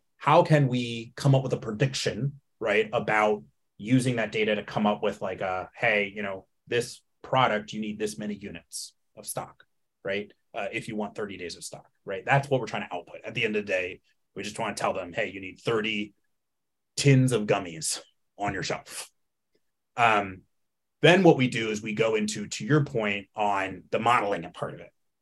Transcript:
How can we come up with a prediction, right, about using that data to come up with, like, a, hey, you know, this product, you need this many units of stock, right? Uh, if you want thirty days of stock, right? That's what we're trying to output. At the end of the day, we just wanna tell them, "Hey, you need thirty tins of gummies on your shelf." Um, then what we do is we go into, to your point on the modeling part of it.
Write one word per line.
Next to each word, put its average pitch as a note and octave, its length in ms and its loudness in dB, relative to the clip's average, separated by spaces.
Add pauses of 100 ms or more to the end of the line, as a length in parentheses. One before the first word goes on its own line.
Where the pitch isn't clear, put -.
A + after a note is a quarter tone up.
(180)
How D#3 260 6
can D3 240 6
we A#2 480 -4
come C#3 180 4
up C3+ 80 4
with C3 100 -6
a - 60 0
prediction, A#2 840 -4 (200)
right, G#2+ 320 2
about G#2+ 500 2 (340)
using B2 400 2
that G#2+ 140 -2
data G#2+ 240 0
to G#2 80 -2
come G#2+ 240 -2
up G#2 160 0
with, G2+ 180 -2
like, F#2+ 200 -6
a, F#2 340 -4
hey, G#2 400 0
you G#2+ 80 -8
know, F#2+ 240 -8 (220)
this - 340 -4 (200)
product, A2+ 500 2
you G#2+ 80 -6
need G#2 180 -6
this G#2+ 200 -4
many G#2 160 -6
units - 600 -14 (220)
of G#2 100 -18
stock, - 380 -12 (400)
right? G2+ 280 -4 (220)
Uh, G#2 180 -6
if A2+ 140 -8
you A2 100 -8
want G#2 180 -6
thirty G2+ 220 -8
days F2 200 -10
of - 80 -16
stock, - 220 -16 (180)
right? G2 200 -8
That's C3+ 240 2
what C3 120 2
we're G#2+ 60 -6
trying G#2+ 220 -6
to F#2+ 60 -10
output. - 300 -12
At A2 100 -12
the A#2 100 -2
end G#2+ 120 0
of G2+ 100 -4
the G2 60 -4
day, F#2 280 -4 (340)
we F#2+ 80 -10
just G#2 160 -10
wanna G#2+ 160 -6
tell F2+ 180 -2
them, F2+ 200 -8
"Hey, G#2 180 -4
you G2 100 -14
need F#2 180 -14
thirty G#2+ 560 -2 (800)
tins C3 360 6
of G#2+ 140 0
gummies F2+ 540 -2 (380)
on G2+ 160 -2
your F2+ 80 -4
shelf." - 480 -8 (840)
Um, G#2 460 2 (580)
then F3+ 220 8
what E3 140 8
we B2+ 120 2
do A2+ 220 -2
is G#2 120 -4
we G#2+ 120 -6
go A2 200 2
into, G#2+ 320 -2
to - 180 -8
your C#3+ 200 4
point G#2 500 -2
on F#2+ 560 -2
the A2 80 2
modeling A2+ 540 2
part - 220 -8
of - 60 -16
it. - 120 -20 (300)